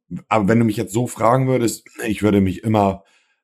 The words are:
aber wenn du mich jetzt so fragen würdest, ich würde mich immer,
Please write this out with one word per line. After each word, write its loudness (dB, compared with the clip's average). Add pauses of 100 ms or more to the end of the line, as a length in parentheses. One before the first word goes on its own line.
(280)
aber 0
wenn 4
du 2
mich -2
jetzt -6
so -4
fragen 0
würdest, -2 (200)
ich -4
würde 4
mich -2
immer, 0 (380)